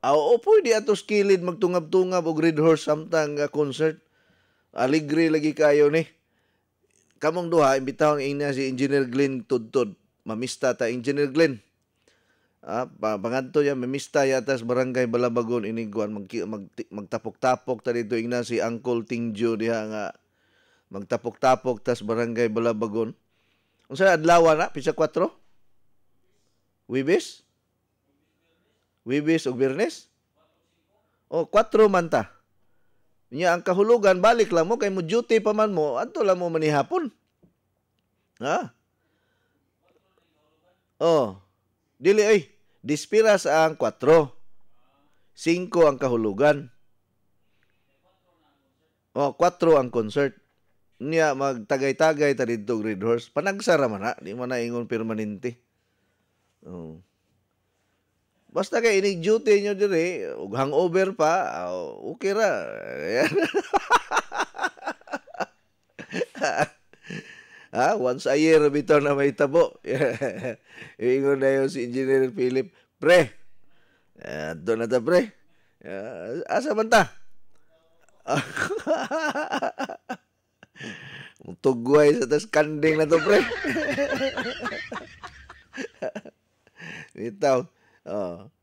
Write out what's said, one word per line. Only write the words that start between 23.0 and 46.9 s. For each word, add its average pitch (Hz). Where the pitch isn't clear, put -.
Unsa 175
adlaw 165
na? 165
Pisa, 147
kwatro? 170
Wibis? 135
Wibis 151
ug 123
Biyernes? 147
Oh, 160
kwatro 214
man 175
ta. 120
Nya 170
ang 147
kahulugan, 196
balik 220
lang 170
mo, 233
kay 208
mo 190
duty 220
pa 214
man 208
mo, 143
adto 285
lang 185
mo 175
manihapon. 165
Ha? 156
Oh, 139
dili, 202
ay. 208
Dispiras 202
ang 160
kwatro. 139
Singko 170
ang 139
kahulugan. 123